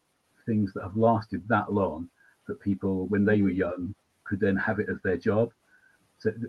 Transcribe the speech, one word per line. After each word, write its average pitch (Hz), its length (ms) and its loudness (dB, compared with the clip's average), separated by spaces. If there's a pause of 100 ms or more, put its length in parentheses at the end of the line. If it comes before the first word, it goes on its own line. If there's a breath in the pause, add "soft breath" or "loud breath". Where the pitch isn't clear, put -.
(460)
things 107 280 0
that 101 100 -8
have 98 140 -6
lasted 104 500 2
that 104 240 0
long 87 380 -2 (380 soft breath)
that 104 120 -8
people, 95 480 -2
when 104 160 2
they 104 200 4
were 98 60 4
young, 92 440 -2 (320)
could 98 140 -4
then 98 180 2
have 104 220 -2
it 98 100 -4
as 92 140 -6
their 92 140 0
job. 110 340 2 (680 soft breath)
So 107 140 -2
th-, 117 180 -8